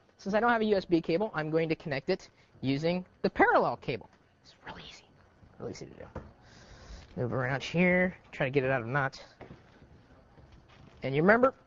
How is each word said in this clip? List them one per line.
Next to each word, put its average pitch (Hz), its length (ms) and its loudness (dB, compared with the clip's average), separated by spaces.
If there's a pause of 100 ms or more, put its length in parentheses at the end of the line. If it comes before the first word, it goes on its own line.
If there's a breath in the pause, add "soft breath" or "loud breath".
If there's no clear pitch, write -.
(160)
since 196 180 -6
I 214 60 4
don't 240 80 2
have 233 140 2
a - 40 0
U 208 100 2
S 180 100 -2
B 170 160 2
cable, 196 320 -2
I'm 156 160 -4
going 160 180 0
to 160 60 0
connect 139 340 -6
it 185 220 -4 (320 soft breath)
using 160 420 0 (160)
the - 80 0
parallel 247 480 4
cable. - 320 -8 (340)
It's - 120 -20 (120)
really - 220 -16
easy. - 160 -20 (540)
Really - 140 -12
easy - 140 -14
to - 60 -20
do. - 120 -18 (1120 loud breath)
Move 120 180 -4
around 127 280 -2
here. 180 540 2 (160)
Try 147 140 -2
to 123 40 -2
get 131 140 2
it 131 60 0
out 135 100 0
of 110 60 -8
knots. 131 340 -2 (1800)
And 131 120 -4
you 147 60 4
remember, 233 320 6 (140)